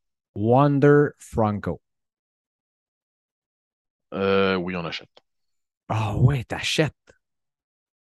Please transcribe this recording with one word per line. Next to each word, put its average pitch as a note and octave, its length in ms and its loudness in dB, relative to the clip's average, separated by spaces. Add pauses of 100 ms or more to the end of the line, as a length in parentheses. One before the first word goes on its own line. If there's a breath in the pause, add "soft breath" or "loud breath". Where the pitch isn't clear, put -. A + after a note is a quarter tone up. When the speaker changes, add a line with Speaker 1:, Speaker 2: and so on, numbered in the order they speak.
(360)
Speaker 1:
Wander C#3+ 720 4 (100)
Franco. G#2 640 -4 (2250)
Speaker 2:
Euh, G2 420 0
oui, F#2 200 -4
on E2+ 100 -6
achète. - 240 -12 (800)
Speaker 1:
Ah G#2+ 300 -4
ouais, C3 260 2
t'achètes. - 500 -4 (1080)